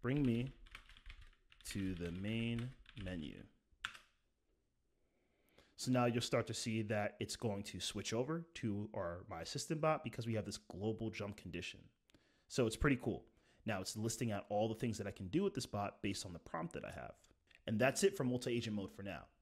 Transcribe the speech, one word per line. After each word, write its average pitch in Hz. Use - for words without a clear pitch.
"Bring 139
me 123
to 95
the 85
main 117
menu." 78
So -
now 127
you'll 120
start 117
to 113
see 110
that 104
it's -
going 101
to 95
switch -
over 160
to 104
our 92
My 85
Assistant 147
bot 156
because 117
we 113
have 107
this 101
global 110
jump 104
condition. -
So -
it's 110
pretty 135
cool. -
Now 104
it's -
listing 110
out 101
all 107
the 110
things 110
that 101
I -
can 95
do 135
with 196
this 123
bot 101
based 98
on 92
the 85
prompt -
that 71
I -
have. -
And 110
that's 131
it 196
for -
multi-agent 120
mode 95
for -
now. 95